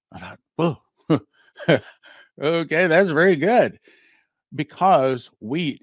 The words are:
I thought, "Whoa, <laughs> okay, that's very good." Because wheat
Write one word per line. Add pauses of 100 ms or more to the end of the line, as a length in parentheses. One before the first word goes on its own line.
(120)
I
thought, (160)
"Whoa, (300)
<laughs> (600)
okay,
that's
very
good." (760)
Because (100)
wheat